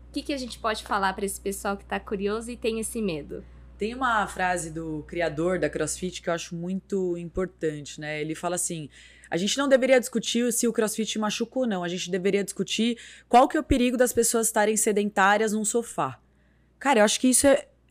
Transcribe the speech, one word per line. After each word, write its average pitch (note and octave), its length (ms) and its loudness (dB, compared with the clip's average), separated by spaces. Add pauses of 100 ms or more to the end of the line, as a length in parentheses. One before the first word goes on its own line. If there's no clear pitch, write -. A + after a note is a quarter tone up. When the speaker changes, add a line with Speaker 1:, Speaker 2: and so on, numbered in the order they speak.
(120)
Speaker 1:
que C#4 100 -6
que D4+ 100 -6
a C#4+ 60 -4
gente B3 200 -10
pode A3 260 -2
falar G3 280 0
pra G3+ 120 -6
esse G3 160 -6
pessoal G3 360 -6
que G3+ 80 -20
tá G3 160 -6
curioso G#3 500 -6
e A#3+ 60 -10
tem A3+ 240 -2
esse A3 220 -6
medo? D#3+ 420 -6 (320)
Speaker 2:
Tem A3 180 -4
uma A#3+ 340 0
frase F3+ 420 -2
do D#3 380 -8
criador E3+ 500 0
da D3+ 100 0
CrossFit D#3 540 -4
que - 80 -2
eu E3+ 40 0
acho E3+ 200 -6
muito F3+ 640 -4
importante, E3 840 -6
né? D3+ 200 -6
Ele D#3 140 -4
fala F3 200 -4
assim, E3 340 -6 (400)
"A - 80 -2
gente G3 220 0
não C#4 100 0
deveria C4 300 6
discutir A#3 540 0
se A#3 160 0
o A3+ 40 0
CrossFit A3 460 -2
machuca G#3+ 400 -4
ou C4 80 0
não, F#3+ 160 -2
a F3 60 -4
gente F3 220 -6
deveria F#3+ 340 0
discutir A3+ 520 -2 (320)
qual B3+ 200 8
que - 80 -2
é D#4 40 2
o - 40 -2
perigo B3 320 2
das B3 160 2
pessoas A3+ 340 2
estarem G#3+ 300 2
sedentárias G#3 760 2
num G#3+ 120 -2
sofá." F3 560 -4 (580)
Cara, C4+ 220 4
eu G3+ 40 8
acho G#3+ 140 2
que B3+ 100 2
isso B3+ 180 4
é, - 200 6 (240)